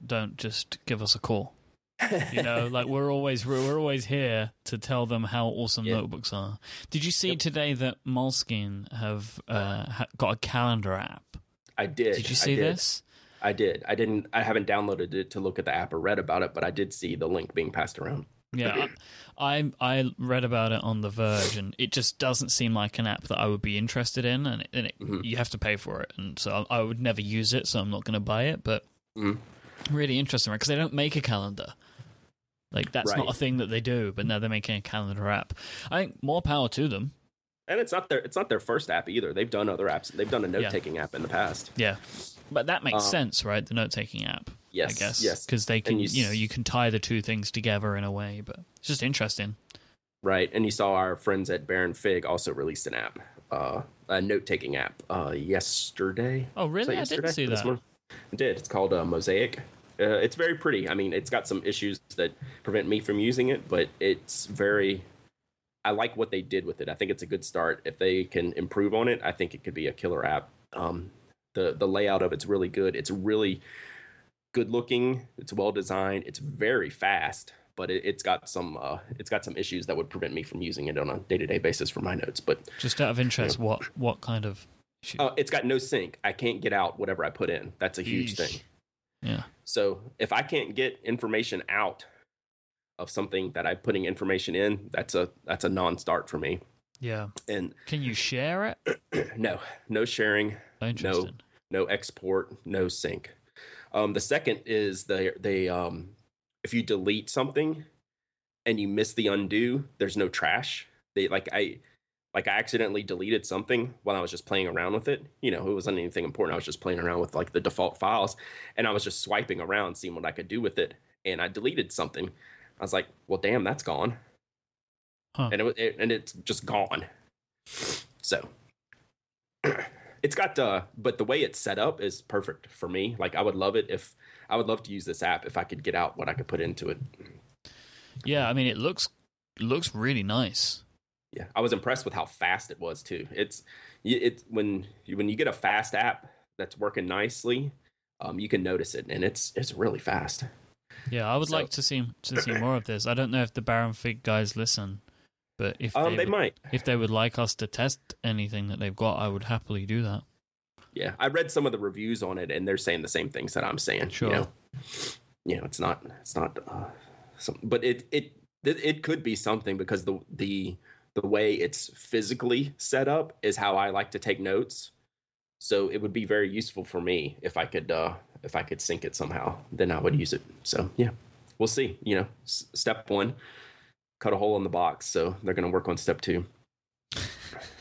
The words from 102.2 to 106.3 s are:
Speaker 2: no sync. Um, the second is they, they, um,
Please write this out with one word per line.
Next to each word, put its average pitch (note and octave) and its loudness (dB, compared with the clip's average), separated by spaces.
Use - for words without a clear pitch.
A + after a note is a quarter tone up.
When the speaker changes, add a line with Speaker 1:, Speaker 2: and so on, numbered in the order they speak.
Speaker 2:
no F#2+ 0
sync. - -6
Um, G#2 2
the G#2 0
second C#3 2
is G#2 0
they, F#2+ 0
they, F#2+ 2
um, F2+ -2